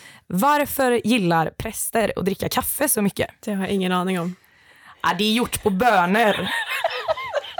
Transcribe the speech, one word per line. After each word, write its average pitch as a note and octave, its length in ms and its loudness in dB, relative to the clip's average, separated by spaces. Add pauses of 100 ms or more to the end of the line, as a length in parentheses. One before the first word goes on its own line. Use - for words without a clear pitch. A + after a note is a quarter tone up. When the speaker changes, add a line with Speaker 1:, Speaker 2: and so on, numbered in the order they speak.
(280)
Speaker 1:
Varför B3+ 800 2
gillar E3+ 500 4
präster - 580 -2
att F3+ 100 -2
dricka - 240 -2
kaffe - 400 -2
så G#3+ 120 0
mycket? - 280 -2 (100)
Speaker 2:
Det G#3+ 140 -6
har F#3+ 100 -2
jag F#3+ 80 -4
ingen F#3+ 200 0
aning F3+ 280 0
om. F3+ 160 -6 (680)
Speaker 1:
Ja, E3+ 140 2
det G3+ 60 0
är A3 100 2
gjort - 300 -2
på G#3+ 60 2
bönor. G3+ 680 4
Speaker 2:
<laughs> F#3 120 -4 (1120)